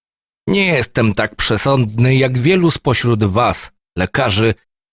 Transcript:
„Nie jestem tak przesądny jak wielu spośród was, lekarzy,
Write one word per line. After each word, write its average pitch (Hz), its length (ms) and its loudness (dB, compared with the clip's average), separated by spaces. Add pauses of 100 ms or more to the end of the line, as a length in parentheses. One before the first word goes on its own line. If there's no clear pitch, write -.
(480)
„Nie 190 180 0
jestem 120 480 0
tak 110 220 -4
przesądny 120 800 0
jak 131 220 0
wielu 170 320 2
spośród 120 540 0
was, 104 480 -2 (260)
lekarzy, 107 560 0 (380)